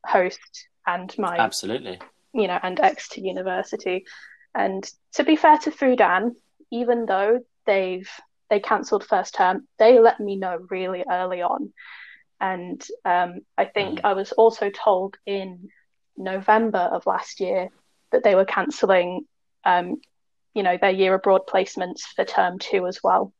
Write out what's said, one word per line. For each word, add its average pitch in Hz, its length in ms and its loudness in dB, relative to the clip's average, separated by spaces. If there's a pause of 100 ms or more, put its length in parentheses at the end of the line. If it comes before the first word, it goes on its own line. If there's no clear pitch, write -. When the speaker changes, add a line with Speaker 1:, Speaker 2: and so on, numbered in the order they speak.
Speaker 1:
host - 640 -2 (200)
and 180 300 -6
my 175 200 -2
Speaker 2:
Absolutely. - 600 -4 (340)
Speaker 1:
you 214 140 0
know, 180 140 -4
and 185 180 -4
Exeter - 420 0
University. 185 840 -6 (480)
And 190 300 -2 (300)
to 285 100 0
be 311 120 4
fair 302 240 8
to 302 120 -4
Fudan, 233 640 2 (360)
even 240 340 -2
though 208 340 2 (260)
they've, 190 440 -2 (400)
they 208 100 2
cancelled 208 460 0
first 185 300 -2
term, 185 320 0 (120)
they 233 200 8
let 226 200 6
me 202 160 -6
know 185 220 -6 (120)
really 185 400 -6
early 180 320 -4
on. - 300 -4 (680)
And, 180 440 -8 (200)
um, 180 360 -2 (160)
I 196 80 0
think 202 340 -4
Speaker 2:
Mm-hmm. - 80 -2
Speaker 1:
I 202 60 2
was 196 200 -4
also 226 360 4
told 196 460 0 (100)
in 190 440 -8 (480)
November 196 640 0
of 175 260 -2
last - 340 -4
year 185 300 -2 (420)
that 254 120 2
they 202 120 6
were 190 100 4
cancelling, 185 800 0 (380)
um, 180 380 0 (520)
you 208 100 -2
know, 180 140 2
their 196 140 2
year 190 220 2
abroad 190 340 2
placements 185 540 -4
for - 240 -6
term 185 340 -2
two 185 280 -4
as 185 160 -10
well. 190 360 0